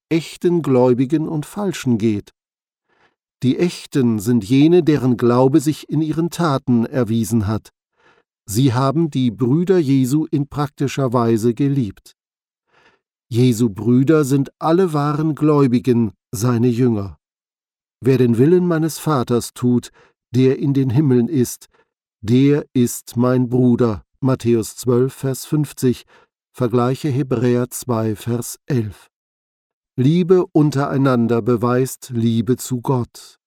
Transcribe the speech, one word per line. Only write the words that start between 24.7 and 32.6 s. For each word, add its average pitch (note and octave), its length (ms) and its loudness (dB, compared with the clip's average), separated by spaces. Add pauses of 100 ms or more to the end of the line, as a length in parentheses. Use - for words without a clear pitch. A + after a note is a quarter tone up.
zwölf, B2+ 380 -2
Vers C3+ 320 -8
fünfzig, C#3 600 -2 (460)
vergleiche B2 560 -2
Hebräer B2 640 0
zwei, A2 480 -4
Vers - 480 -8
elf. A2+ 420 -6 (880)
Liebe E3+ 520 2
untereinander C3+ 920 0
beweist B2 680 -2
Liebe A#2 480 -2
zu B2 240 -8